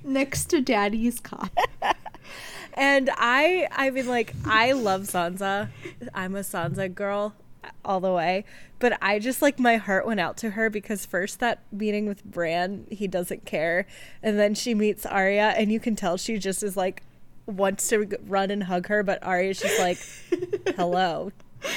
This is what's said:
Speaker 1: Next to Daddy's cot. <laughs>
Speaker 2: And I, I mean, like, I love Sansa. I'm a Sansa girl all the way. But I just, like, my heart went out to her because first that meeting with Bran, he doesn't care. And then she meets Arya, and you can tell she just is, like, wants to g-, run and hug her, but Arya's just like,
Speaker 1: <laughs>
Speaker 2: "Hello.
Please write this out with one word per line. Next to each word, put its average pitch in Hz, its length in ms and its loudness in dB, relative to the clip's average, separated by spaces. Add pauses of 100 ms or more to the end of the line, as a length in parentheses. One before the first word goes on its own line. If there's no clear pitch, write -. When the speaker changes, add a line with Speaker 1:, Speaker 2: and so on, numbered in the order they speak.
Speaker 1:
Next 277 460 0
to 320 100 4
Daddy's 220 600 2
cot. - 300 -8 (320)
<laughs> - 140 2 (800)
Speaker 2:
And 277 420 4
I, 302 560 4
I 269 180 2
mean, 254 160 -2
like, 240 260 0 (120)
I 220 280 6
love 202 300 2
Sansa. 196 680 -2 (440)
I'm 190 220 -4
a 202 40 -4
Sansa 185 540 -4
girl 202 400 -2 (500)
all 190 140 0
the 185 140 2
way. 180 320 2 (340)
But 240 240 4
I 202 160 4
just, 247 240 -2
like, 285 160 4
my 240 180 6
heart 196 300 0
went 214 140 0
out 156 180 -2
to 220 120 -4
her 220 200 0
because 208 340 -6
first 190 360 -4
that 240 320 -2
meeting 208 340 0
with 202 180 -6
Bran, 175 640 -2
he 202 200 -4
doesn't 180 360 -4
care. 170 420 0 (360)
And 208 160 2
then 208 160 6
she 240 200 -2
meets 208 300 2
Arya, 202 520 2
and 214 160 2
you 220 80 0
can 220 160 0
tell 185 200 0
she 214 220 -4
just 190 240 -2
is, 196 140 -2
like, 190 260 0 (440)
wants 196 420 0
to 214 180 4
g-, 190 180 -6
run 196 280 0
and 202 100 -2
hug 180 240 -2
her, 208 160 2
but 190 220 0
Arya's 185 340 2
just - 220 0
like, 180 180 2 (680)
Speaker 1:
<laughs> 349 100 -2
Speaker 2:
"Hello. 175 560 0 (440)